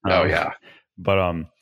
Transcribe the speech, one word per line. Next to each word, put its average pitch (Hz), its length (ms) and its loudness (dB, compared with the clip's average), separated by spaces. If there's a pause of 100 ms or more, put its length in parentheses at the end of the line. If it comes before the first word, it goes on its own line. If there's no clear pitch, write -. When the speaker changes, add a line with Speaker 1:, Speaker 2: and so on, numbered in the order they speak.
Speaker 1:
Oh, 92 180 4
Speaker 2:
Um, - 60 2
Speaker 1:
yeah. 82 220 0 (460)
Speaker 2:
but, 98 220 0
um, 85 280 -2 (140)